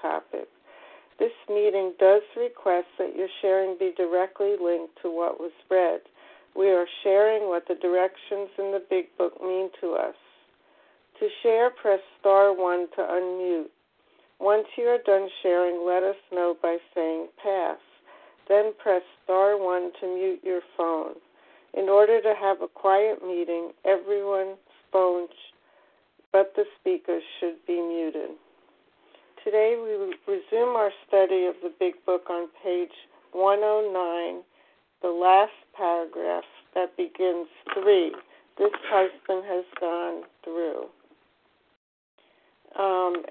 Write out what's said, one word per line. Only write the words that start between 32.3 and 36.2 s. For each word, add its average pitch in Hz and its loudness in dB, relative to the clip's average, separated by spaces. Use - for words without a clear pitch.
on 170 -6
page 180 -4
one 196 2
oh 214 0
nine, 175 -6
the 175 -2
last 185 6
paragraph 170 -4